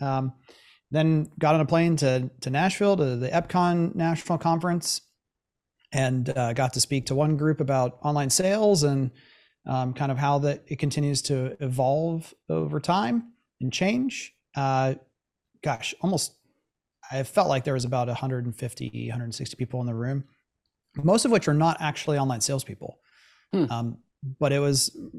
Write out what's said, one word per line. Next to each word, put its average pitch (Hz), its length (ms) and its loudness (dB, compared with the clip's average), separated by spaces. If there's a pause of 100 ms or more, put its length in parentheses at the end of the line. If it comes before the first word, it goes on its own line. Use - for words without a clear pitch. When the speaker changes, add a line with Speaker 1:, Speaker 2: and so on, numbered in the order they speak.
Speaker 1:
Um, 135 320 -2 (580)
then 156 480 2
got 156 160 6
on 156 60 4
a 147 40 4
plane 165 320 4
to, 131 320 2 (120)
to - 80 -6
Nashville, 185 480 2
to 135 180 2
the 123 140 -2
epcon 175 680 2
National 165 420 0
Conference, 170 640 0 (920)
and, 131 440 0
uh, 120 140 0
got 127 220 0
to 131 80 -2
speak 135 240 0
to 135 100 -2
one 151 220 2
group 156 240 0
about 131 420 0
online 147 260 0
sales 196 540 4
and, 139 280 2 (540)
um, 127 280 -2
kind 139 180 -2
of 127 60 -2
how 143 220 2
that 143 280 0
it 135 100 -8
continues 143 460 0
to 131 400 -2
evolve 143 680 0 (160)
over 156 320 -2
time 226 500 0 (300)
and 127 100 -2
change. 240 640 -2 (240)
Uh, 135 380 0 (680)
gosh, - 380 -4
almost, 185 340 -2 (720)
I 135 140 -4
felt 190 240 2
like 135 160 0
there 143 100 -2
was 123 120 -2
about 123 240 -2
a 120 40 -4
hundred 127 320 -4
and 120 100 -6
fifty, 117 540 -8
hundred 120 160 -6
and 117 100 -10
sixty - 200 -10
people 127 240 -6
in 123 80 -4
the 117 80 -4
room, 135 300 -4 (720)
most 170 280 4
of 247 60 4
which 208 160 2
are 151 60 2
not 156 260 4
actually 151 400 -2
online 131 220 0
salespeople. - 580 -6 (540)
Speaker 2:
Hmm. 185 180 4
Speaker 1:
Um, 117 260 -4 (420)
but 143 120 2
it 143 80 2
was, 143 360 0 (240)